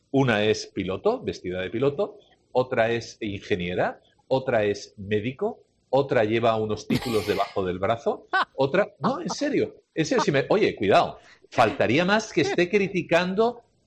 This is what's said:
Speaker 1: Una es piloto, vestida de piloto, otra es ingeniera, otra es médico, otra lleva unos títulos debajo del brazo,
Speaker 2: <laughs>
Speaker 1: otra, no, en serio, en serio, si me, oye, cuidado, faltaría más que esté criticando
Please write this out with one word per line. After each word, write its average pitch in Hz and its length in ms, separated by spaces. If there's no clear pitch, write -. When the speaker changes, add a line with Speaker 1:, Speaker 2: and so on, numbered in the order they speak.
Speaker 1:
Una 123 320
es 107 240
piloto, 101 540
vestida 90 400
de 92 80
piloto, 135 480
otra 117 400
es 113 300
ingeniera, 101 760
otra 131 360
es 101 340
médico, 107 640
otra 127 340
lleva 113 320
unos 107 320
títulos 117 400
debajo 98 380
del 90 140
brazo, 113 520
Speaker 2:
<laughs> - 240
Speaker 1:
otra, 160 340
no, 240 220
en - 80
serio, 220 460
en 160 120
serio, 254 180
si - 80
me, 135 180
oye, 170 260
cuidado, 104 440
faltaría 117 560
más 214 260
que 165 100
esté 175 280
criticando 190 920